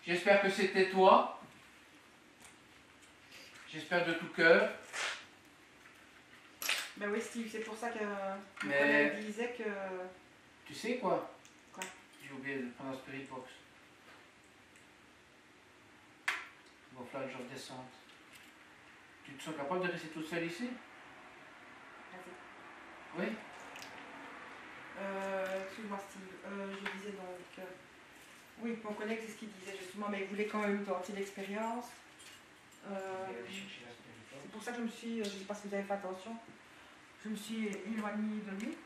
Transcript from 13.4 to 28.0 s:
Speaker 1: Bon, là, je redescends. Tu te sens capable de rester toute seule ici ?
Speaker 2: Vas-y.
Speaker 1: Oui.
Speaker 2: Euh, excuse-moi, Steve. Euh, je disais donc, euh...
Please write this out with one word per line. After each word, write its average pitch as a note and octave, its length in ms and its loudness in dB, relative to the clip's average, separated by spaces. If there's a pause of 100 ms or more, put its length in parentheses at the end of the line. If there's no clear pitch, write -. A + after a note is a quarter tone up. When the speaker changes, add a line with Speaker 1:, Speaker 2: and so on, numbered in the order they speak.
Speaker 1:
Bon, B2 220 -10
là, C3+ 140 -2
je B2 100 -8
redescends. B2+ 480 -8 (1400)
Tu C#3+ 60 -14
te C#3 100 -12
sens D#3 140 -6
capable F3 320 2
de E3+ 40 2
rester D#3+ 180 -4
toute D#3+ 180 -6
seule E3+ 180 0
ici ? A#3+ 240 -2 (1400)
Speaker 2:
Vas-y. - 1040 -12
Speaker 1:
Oui. G#3+ 160 0 (1600)
Speaker 2:
Euh, F#3+ 680 0
excuse-moi, G3+ 320 -6 (100)
Steve. F#3+ 280 -12 (100)
Euh, G3 260 -4
je G3 280 -4
disais G#3 140 -6
donc, F3+ 440 -10
euh... F#3+ 60 -8 (960)